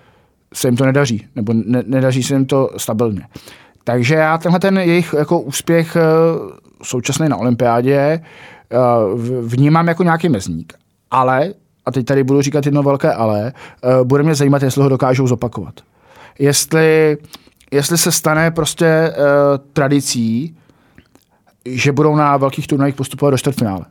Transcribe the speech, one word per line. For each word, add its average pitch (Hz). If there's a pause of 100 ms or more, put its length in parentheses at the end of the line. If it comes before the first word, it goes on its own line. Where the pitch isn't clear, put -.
(540)
se -
jim 123
to 135
nedaří, 131
nebo 113
ne-, 113
nedaří 131
se 131
jim 135
to 135
stabilně. 110 (560)
Takže 123
já 156
tenhle 170
ten 196
jejich 170
jako 151
úspěch, 160
eh, 170 (840)
současný 139
na 117
olympiádě, 120
eh, 151 (920)
v-, 120
vnímám 147
jako 170
nějaký 170
mezník. 87 (380)
Ale, 131 (320)
a 131
teď 127
tady 139
budu 139
říkat 139
jedno 143
velké 139
ale, 110 (300)
eh, 127
bude 139
mě 156
zajímat, 139
jestli 139
ho 139
dokážou 131
zopakovat. 113 (680)
Jestli, 156 (540)
jestli 143
se 165
stane 160
prostě, 165
eh, 160 (600)
tradicí, 139 (1120)
že 127
budou 151
na 147
velkých 135
turnajích 139
postupovat 139
do 131
čtvrtfinále. 110